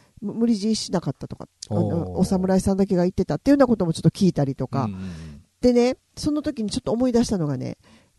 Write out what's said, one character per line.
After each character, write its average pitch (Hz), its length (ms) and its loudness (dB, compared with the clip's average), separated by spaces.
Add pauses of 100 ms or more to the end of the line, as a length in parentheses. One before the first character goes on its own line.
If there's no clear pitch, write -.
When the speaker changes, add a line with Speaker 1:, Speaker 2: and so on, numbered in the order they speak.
(200)
Speaker 1:
む-、 196 140 -8
無 226 120 0
理 233 120 2
強 220 140 0
い - 40 0
し - 140 -8
な 175 100 0
か 147 120 -4
っ - 20 -20
た - 140 -14
と - 80 -12
か、 - 120 -14 (220)
あ 107 40 -2
の、 110 60 2
Speaker 2:
お 92 360 -2
ー。 - 20 -2
Speaker 1:
お 185 60 2
侍 185 360 2
さ 196 140 2
ん - 20 -2
だ 196 100 2
け 190 100 0
が 175 60 4
言 180 80 2
っ - 40 -6
て 185 100 -2
た - 120 -2
っ - 20 -6
て - 120 2
い - 20 6
う - 20 6
よ - 20 6
う - 20 6
な 262 80 6
こ 233 100 2
と 214 100 -2
も 160 60 2
ち - 60 -12
ょ - 20 -10
っ - 20 -6
と - 80 6
聞 - 160 2
い 165 60 4
た 147 120 0
り 139 100 -2
と 131 120 -6
か。 131 180 -2
Speaker 2:
う 107 40 -2
ん 98 60 -6
う - 20 -10
ん 92 40 -10
う - 40 -10
ん。 95 40 -8 (520)
Speaker 1:
で 247 120 4
ね、 240 240 2 (200)
そ 302 140 -4
の 294 120 -2
時 285 200 -6
に 208 80 -4
ち - 80 -6
ょ - 0 -
っ - 40 -4
と - 100 -4
思 247 160 0
い 240 40 -2
出 233 120 4
し - 40 -4
た 202 100 -2
の 156 80 -2
が 139 100 -4
ね、 127 220 -8 (400)